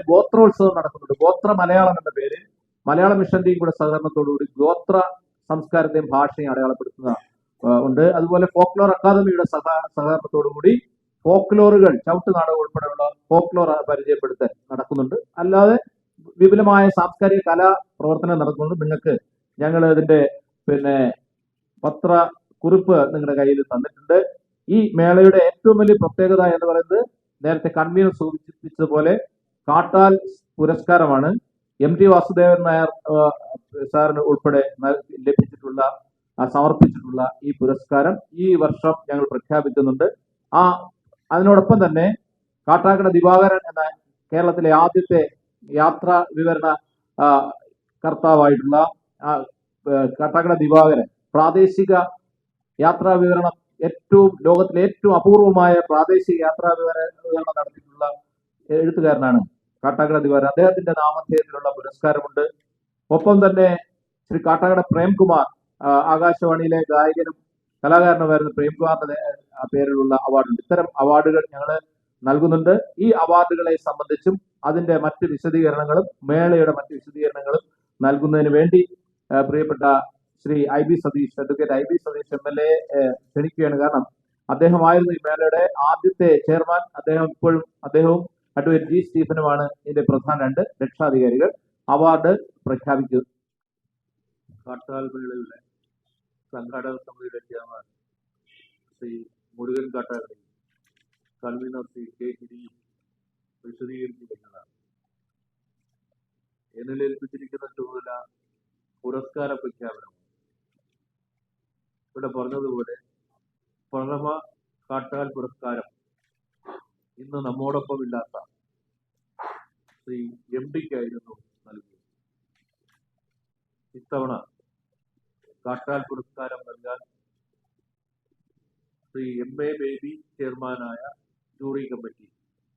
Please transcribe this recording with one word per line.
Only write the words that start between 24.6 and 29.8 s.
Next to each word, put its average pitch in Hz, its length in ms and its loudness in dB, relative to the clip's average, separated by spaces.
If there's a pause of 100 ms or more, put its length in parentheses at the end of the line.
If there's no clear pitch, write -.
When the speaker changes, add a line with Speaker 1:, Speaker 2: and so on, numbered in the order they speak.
Speaker 1:
ഈ 208 260 0
മേളയുടെ 185 420 6
ഏറ്റവും 208 400 4
വലിയ 208 160 6
പ്രത്യേകത 190 480 2
എന്ന് 170 240 0
പറയുന്നത് 170 400 0 (400)
നേരത്തെ 160 320 -2
കൺവീനർ 180 360 2
സൂചിപ്പിച്ചതുപോലെ 156 1040 -4 (520)
കാട്ടാൽ 190 500 4 (380)